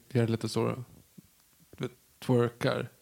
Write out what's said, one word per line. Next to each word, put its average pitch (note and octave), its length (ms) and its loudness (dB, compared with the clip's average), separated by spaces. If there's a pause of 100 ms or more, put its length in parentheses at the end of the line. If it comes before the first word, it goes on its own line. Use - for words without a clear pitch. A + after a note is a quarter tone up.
(140)
Jared A#2 160 2
Leto A2+ 180 -2
står A2+ 220 0
och B2 140 -8 (1400)
twerkar A#2+ 600 2 (140)